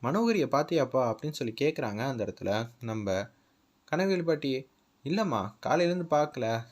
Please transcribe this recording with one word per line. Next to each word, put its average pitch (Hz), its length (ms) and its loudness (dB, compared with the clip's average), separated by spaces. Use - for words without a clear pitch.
"மனோகரியை 185 460 2
பாத்தியாப்பா?" 135 580 2
அப்படின்னு 147 320 -4
சொல்லி 117 180 -4
கேட்குறாங்க. 135 500 -2
அந்த 127 160 -4
இடத்துல 95 280 -4
நம்ம 110 240 -4
கனகவல்லி 180 400 0
பாட்டி, 151 260 0
"இல்லைம்மா, 160 380 0
காலையிலேருந்து 175 500 2
பார்க்கல. 147 360 2